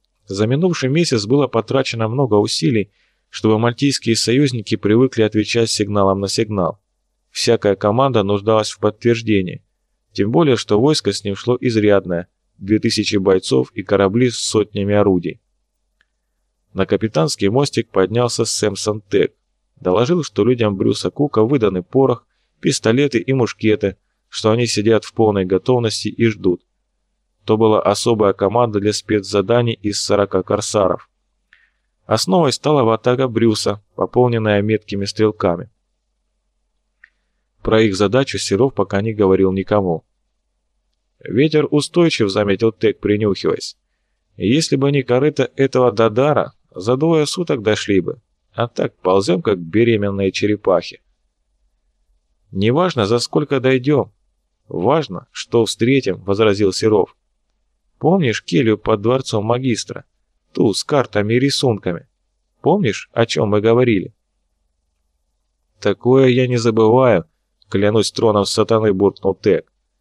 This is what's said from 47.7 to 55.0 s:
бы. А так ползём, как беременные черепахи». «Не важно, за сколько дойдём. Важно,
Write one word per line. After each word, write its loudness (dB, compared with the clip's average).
бы. -4
А -4
так -6
ползём, 0
как 0
беременные 0
черепахи». -2
«Не 0
важно, 0
за 0
сколько -2
дойдём. 0
Важно, -2